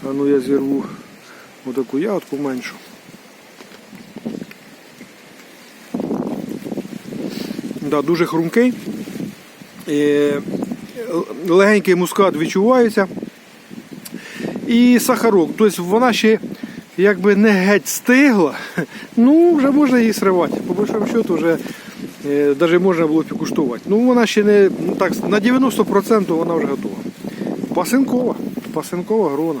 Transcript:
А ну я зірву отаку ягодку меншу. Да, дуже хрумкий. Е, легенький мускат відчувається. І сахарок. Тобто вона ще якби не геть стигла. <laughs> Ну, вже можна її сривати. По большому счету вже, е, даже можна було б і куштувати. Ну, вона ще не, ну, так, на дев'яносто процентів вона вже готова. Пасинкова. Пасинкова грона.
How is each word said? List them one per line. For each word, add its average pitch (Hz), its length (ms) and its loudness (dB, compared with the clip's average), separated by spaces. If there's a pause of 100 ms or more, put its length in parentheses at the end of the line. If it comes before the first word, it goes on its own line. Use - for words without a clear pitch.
А 135 100 -8
ну 139 140 0
я 143 120 4
зірву 135 460 -2 (800)
отаку 131 340 -6
ягодку 180 380 -4
меншу. 131 380 -6 (4000)
Да, 147 200 -2
дуже 165 240 0
хрумкий. 226 480 0 (1120)
Е, 147 540 0 (1040)
легенький 190 480 4
мускат 180 400 2
відчувається. 208 720 2 (1600)
І 240 320 4
сахарок. 214 580 2
Тобто 190 260 2
вона 220 300 2
ще 220 260 2 (580)
якби 196 380 4
не 214 160 4
геть 196 360 2
стигла. 240 680 4 (240)
<laughs> 175 80 -4 (320)
Ну, 320 380 6
вже 277 160 4
можна 262 280 4
її 226 140 4
сривати. 185 400 2 (140)
По 180 60 -2
большому 208 340 -2
счету 220 280 0
вже, 160 220 0 (720)
е, 143 240 2
даже 165 260 2
можна 175 280 2
було 156 140 2
б 151 100 -2
і - 40 -8
куштувати. 131 500 -4
Ну, 208 140 2
вона 240 260 4
ще 208 180 0
не, 202 260 6 (160)
ну, 190 100 -2
так, 190 180 0 (160)
на 202 100 2
дев'яносто 247 460 2
процентів 190 500 0
вона 165 180 -2
вже 156 140 0
готова. - 280 -6 (800)
Пасинкова. 247 600 0 (380)
Пасинкова 180 580 -2
грона. 147 280 -2